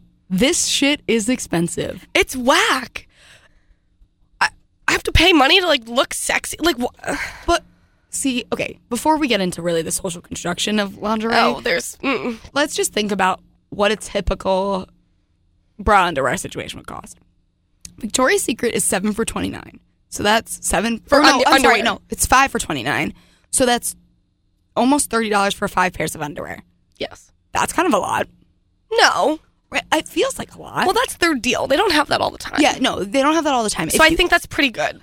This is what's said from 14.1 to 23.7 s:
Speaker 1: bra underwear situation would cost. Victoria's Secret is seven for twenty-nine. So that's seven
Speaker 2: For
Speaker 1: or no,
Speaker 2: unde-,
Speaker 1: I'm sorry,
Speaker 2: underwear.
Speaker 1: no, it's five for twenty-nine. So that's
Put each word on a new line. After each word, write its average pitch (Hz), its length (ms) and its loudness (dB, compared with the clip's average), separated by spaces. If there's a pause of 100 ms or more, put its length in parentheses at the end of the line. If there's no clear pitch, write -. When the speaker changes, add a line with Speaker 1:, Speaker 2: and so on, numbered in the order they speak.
Speaker 1:
bra 202 260 4
underwear 135 320 0
situation - 420 -10
would - 80 -20
cost. - 300 -16 (800)
Victoria's 262 460 0
Secret 240 300 -2
is - 100 -2
seven 208 300 -2
for 226 120 -4
twenty-nine. - 540 -8 (300)
So - 140 -8
that's 220 440 0
seven 214 380 0
Speaker 2:
For 277 140 4
Speaker 1:
or - 40 6
no, 269 140 6
Speaker 2:
unde-, 247 100 4
Speaker 1:
I'm 269 140 6
sorry, 254 180 6
Speaker 2:
underwear. 233 40 0 (120)
Speaker 1:
no, - 140 -16
it's - 160 -4
five 269 260 4
for 240 80 -2
twenty-nine. 139 540 -4 (380)
So 262 140 2
that's 240 300 0 (800)